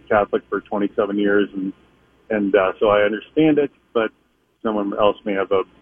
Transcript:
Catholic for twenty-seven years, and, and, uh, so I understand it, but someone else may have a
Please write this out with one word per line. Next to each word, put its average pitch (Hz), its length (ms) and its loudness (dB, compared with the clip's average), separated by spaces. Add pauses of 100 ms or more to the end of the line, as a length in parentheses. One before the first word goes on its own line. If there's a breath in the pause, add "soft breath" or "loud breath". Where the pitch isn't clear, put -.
Catholic 104 440 0
for 101 100 -4
twenty-seven 101 580 -4
years, 101 360 0
and, 95 180 -6 (560)
and, 104 260 -2
uh, 95 240 2
so 110 120 2
I 104 100 4
understand 107 560 0
it, 143 140 0 (240)
but 110 160 -2 (520)
someone 104 360 -4
else 104 260 2
may 107 80 -4
have 95 180 -2
a 95 120 2 (200)